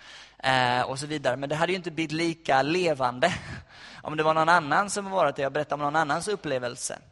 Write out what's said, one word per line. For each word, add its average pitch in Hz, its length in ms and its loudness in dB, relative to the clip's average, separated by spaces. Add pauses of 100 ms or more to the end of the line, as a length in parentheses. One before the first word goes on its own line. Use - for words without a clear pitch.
(440)
eh, 127 380 4
och 131 180 -4
så 147 60 -8
vidare. 139 300 -2
Men 139 140 -6
det 151 60 -2
hade 170 160 0
ju 190 40 0
inte 175 160 -6
blivit 156 200 -4
lika 160 500 0
levande 147 720 0 (340)
<laughs> - 360 -20
om 151 140 -8
det 156 60 2
var 156 100 4
någon 160 160 4
annan 170 400 4
som 196 200 -6
varit 165 260 2
där 143 100 -2
och 139 60 -2
berättat 147 220 -2
om 143 60 -4
någon 147 160 -2
annans 160 320 0
upplevelse. 131 720 -4 (120)